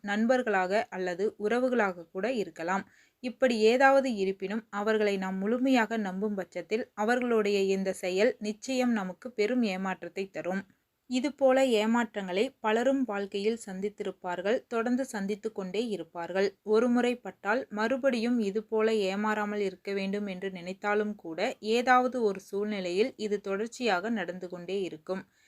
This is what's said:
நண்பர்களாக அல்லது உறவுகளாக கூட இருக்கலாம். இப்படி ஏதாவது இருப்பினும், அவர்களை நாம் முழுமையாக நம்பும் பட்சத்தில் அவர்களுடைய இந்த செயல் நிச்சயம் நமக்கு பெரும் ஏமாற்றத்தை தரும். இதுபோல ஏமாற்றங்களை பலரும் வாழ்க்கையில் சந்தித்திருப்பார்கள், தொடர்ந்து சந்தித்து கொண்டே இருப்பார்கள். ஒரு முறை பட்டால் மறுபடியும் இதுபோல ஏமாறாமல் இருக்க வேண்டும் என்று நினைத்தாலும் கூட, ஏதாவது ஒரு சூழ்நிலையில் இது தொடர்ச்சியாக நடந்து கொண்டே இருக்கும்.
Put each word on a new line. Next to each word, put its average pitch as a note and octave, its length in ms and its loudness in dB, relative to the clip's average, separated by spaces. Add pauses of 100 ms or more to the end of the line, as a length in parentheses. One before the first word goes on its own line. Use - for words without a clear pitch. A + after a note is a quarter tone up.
நண்பர்களாக G#3 840 2
அல்லது F#3 380 -4 (120)
உறவுகளாக G#3+ 680 0
கூட G3 280 -4
இருக்கலாம். F3+ 520 -4 (380)
இப்படி B3 300 2 (100)
ஏதாவது C4+ 500 6
இருப்பினும், G3 560 -2
அவர்களை G#3 460 2
நாம் F#3+ 220 -4
முழுமையாக A#3 600 2
நம்பும் G3+ 360 -4
பட்சத்தில் G3 600 -4
அவர்களுடைய A3 640 2 (100)
இந்த F#3+ 240 0
செயல் F#3+ 480 2
நிச்சயம் B3 520 -2
நமக்கு F#3+ 380 -4
பெரும் A#3 340 0
ஏமாற்றத்தை F#3+ 600 -4
தரும். F#3 380 -6 (460)
இதுபோல B3+ 480 4 (160)
ஏமாற்றங்களை G#3+ 720 0 (160)
பலரும் A#3+ 440 2
வாழ்க்கையில் G3+ 540 -2
சந்தித்திருப்பார்கள், F#3+ 1080 -4
தொடர்ந்து A#3+ 380 0
சந்தித்து G#3 460 -4
கொண்டே G3 380 -4
இருப்பார்கள். F3 600 -2 (160)
ஒரு A3 240 4
முறை A#3+ 280 4
பட்டால் G#3+ 540 -2
மறுபடியும் A#3+ 720 0
இதுபோல A3 540 0 (100)
ஏமாறாமல் G#3 580 -2
இருக்க G3 300 -6
வேண்டும் G3 340 -4
என்று F#3+ 240 -6
நினைத்தாலும் G#3 640 -2
கூட, E3 240 -10 (320)
ஏதாவது B3+ 520 4
ஒரு G#3 180 0
சூழ்நிலையில் G3+ 760 -2
இது G#3 240 -2
தொடர்ச்சியாக G3+ 720 -2
நடந்து F3+ 380 -4
கொண்டே F3+ 340 -6
இருக்கும். E3+ 400 -6 (260)